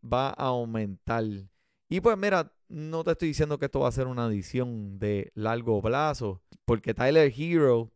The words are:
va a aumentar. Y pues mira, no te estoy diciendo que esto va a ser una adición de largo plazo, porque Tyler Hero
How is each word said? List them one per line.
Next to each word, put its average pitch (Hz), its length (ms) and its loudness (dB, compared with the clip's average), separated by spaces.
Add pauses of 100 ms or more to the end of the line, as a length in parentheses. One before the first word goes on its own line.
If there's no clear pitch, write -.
va 123 260 0
a 131 180 -4
aumentar. 113 800 -2 (640)
Y 180 120 -2
pues 220 160 4
mira, 190 360 0 (160)
no 160 360 -8
te 165 80 0
estoy 160 160 -2
diciendo 147 300 0
que 139 80 -2
esto 135 140 -2
va 131 80 2
a 117 40 0
ser 131 140 -2
una 123 180 -4
adición 107 720 -4
de 104 360 -2
largo 113 460 0
plazo, 120 600 -2 (240)
porque 113 300 0
Tyler 143 420 6
Hero 139 580 2